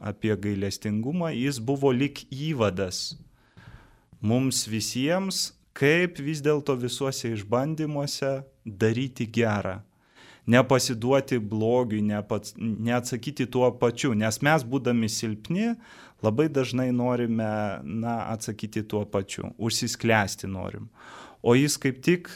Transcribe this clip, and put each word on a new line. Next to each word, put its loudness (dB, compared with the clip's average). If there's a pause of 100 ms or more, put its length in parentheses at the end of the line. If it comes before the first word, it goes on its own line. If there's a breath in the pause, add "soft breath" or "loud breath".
apie -2
gailestingumą, -2
jis -2
buvo 2
lyg 0
įvadas -2 (1040 soft breath)
mums 0
visiems, -2 (220)
kaip 2
vis -4
dėlto 2
visuose -4
išbandymuose -2 (200)
daryti 0
gerą. 0 (640 soft breath)
Nepasiduoti 4
blogiui, 2
nepats-, -2
neatsakyti -2
tuo 4
pačiu, 0
nes 0
mes, 4
būdami 0
silpni, -2 (520 loud breath)
labai 4
dažnai 0
norime, 0 (320)
na, -4 (160)
atsakyti -6
tuo -2
pačiu, -6
užsisklęsti 0
norim. -10 (560 loud breath)
O 6
jis 4
kaip -2
tik 2